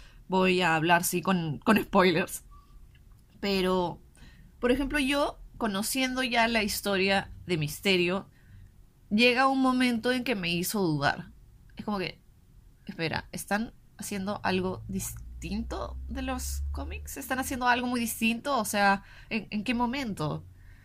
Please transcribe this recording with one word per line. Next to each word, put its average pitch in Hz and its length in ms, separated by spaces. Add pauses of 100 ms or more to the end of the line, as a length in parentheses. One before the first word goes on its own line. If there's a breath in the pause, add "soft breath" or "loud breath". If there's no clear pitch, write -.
(280 soft breath)
voy 185 320
a 165 160
hablar, 170 280
sí, 180 180
con, 165 360
con 208 220
spoilers. - 640 (960)
Pero, 185 600 (600 soft breath)
por 240 100
ejemplo, 277 280
yo, 285 420 (160)
conociendo 254 640
ya 240 260
la 226 140
historia 196 680 (160)
de 180 100
Misterio, 180 720 (840 soft breath)
llega 247 380
un 269 120
momento 247 520
en 247 120
que 247 100
me 175 160
hizo 180 320
dudar. 151 480 (460)
Es - 80
como 208 140
que, - 220 (640)
espera, 160 460
¿están 214 400 (240)
haciendo 202 480
algo 185 440
distinto - 1080 (100)
de 262 140
los 262 480
cómics? - 460
¿Están 269 220
haciendo 262 280
algo 247 200
muy 247 140
distinto? 233 580
O 214 60
sea, 202 380 (280 loud breath)
¿en, 220 200
en 208 140
qué 254 100
momento? 226 720 (400 soft breath)